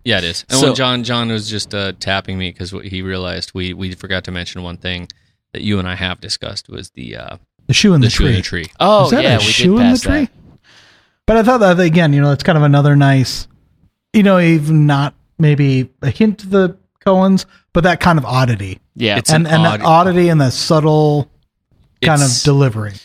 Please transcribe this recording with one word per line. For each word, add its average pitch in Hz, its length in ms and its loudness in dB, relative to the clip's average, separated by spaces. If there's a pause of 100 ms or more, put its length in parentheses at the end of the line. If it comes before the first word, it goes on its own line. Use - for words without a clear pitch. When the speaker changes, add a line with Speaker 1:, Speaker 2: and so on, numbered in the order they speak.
Speaker 1:
Yeah, 107 160 0
it 90 40 -4
is. 85 280 -8
And 131 80 2
Speaker 2:
So 143 80 4
Speaker 1:
when 123 80 0
John, 127 280 -2
John 117 260 -4
was 110 200 -6
just, 104 240 -10
uh, 98 260 -6
tapping 95 380 -6
me 92 160 -8
'cause 90 180 -12
what 95 140 -14
he 92 160 -10
realized 92 540 -10
we, 92 180 -6
we 92 220 -10
forgot 92 300 -8
to 92 60 -12
mention 90 300 -12
one 87 160 -14
thing 87 300 -10 (460)
that - 100 -14
you 101 160 -4
and 92 80 -6
I 90 80 -8
have 90 260 -8
discussed - 480 -12
was - 220 -16
the, 57 240 -16
uh, 60 220 -16 (300)
Speaker 3:
The 131 60 -2
shoe 202 220 4
in 143 60 4
Speaker 1:
the 120 60 4
Speaker 3:
the 120 40 2
Speaker 1:
shoe - 140 0
in 143 80 2
Speaker 3:
tree. - 40 2
Speaker 1:
the 92 60 -2
tree. 85 220 -8 (140)
Speaker 2:
Oh, 196 260 4
Speaker 3:
Is 151 60 0
that 262 120 2
Speaker 2:
yeah, 269 120 2
Speaker 3:
a 110 40 0
Speaker 2:
we 107 60 -2
did 107 80 -2
Speaker 3:
shoe 180 240 2
in 247 80 2
the 240 60 4
Speaker 2:
pass 254 120 0
that. 285 240 -2
Speaker 3:
tree? - 20 -20 (960)
But 220 120 2
I 226 60 4
thought 254 180 2
that, 180 180 4
again, 165 340 2
you 143 80 2
know, 143 100 2
it's 135 120 -2
kind 165 140 2
of 147 60 2
another 143 320 4
nice, 139 520 2 (640)
you 214 100 4
know, 190 160 4
even 156 460 2
not 143 300 0 (240)
maybe 139 500 2 (140)
a 139 80 -2
hint 214 280 0
to 196 80 -18
the 190 300 0 (260)
Coens, 190 420 2 (280)
but 170 100 2
that 175 160 0
kind 175 200 2
of 127 60 -4
oddity. 110 540 -2 (160)
Speaker 2:
Yeah. 110 220 -2
Speaker 1:
It's 117 140 -2
Speaker 3:
And, 160 160 2
Speaker 1:
an 156 80 0
Speaker 3:
and 165 100 4
that 107 160 0
Speaker 1:
odd 165 260 4
Speaker 3:
oddity 175 220 2
and 160 120 2
the 131 100 2
subtle 151 800 0 (720)
kind 151 200 2
of 139 60 2
Speaker 1:
It's 123 160 -4
Speaker 3:
delivery. 120 500 0 (120)